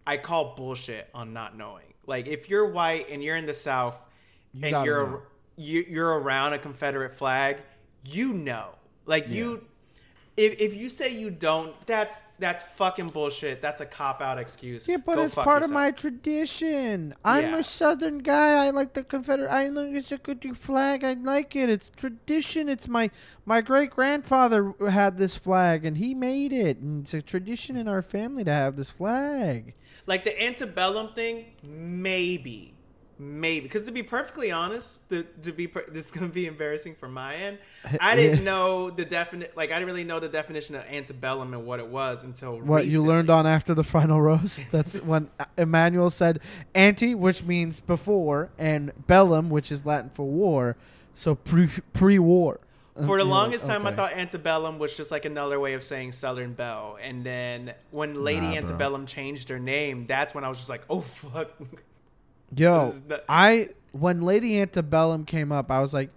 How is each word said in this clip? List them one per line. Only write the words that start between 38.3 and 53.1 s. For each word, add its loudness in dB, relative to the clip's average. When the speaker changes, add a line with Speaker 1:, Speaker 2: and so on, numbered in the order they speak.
Speaker 2:
yeah. 0
Speaker 1:
know 0
the -6
defini-, -4
like, -4
I -2
didn't -2
really -6
know -6
the -4
definition -6
of -12
antebellum -6
and -8
what -6
it -8
was -6
until -10
Speaker 2:
What 4
you 0
Speaker 1:
recently. 4
Speaker 2:
learned 4
on 8
After 2
the 2
Final 4
Roast? 2
Speaker 1:
<laughs> -8
Speaker 2:
That's -2
when 0
Emmanuel 4
said 2
"ante," 6
which 2
means 0
before, 0
and 0
"bellum," 8
which 0
is -6
Latin -2
for -8
war. 2
So 0
pre, 6
pre-war. 6
Speaker 1:
For -8
the 2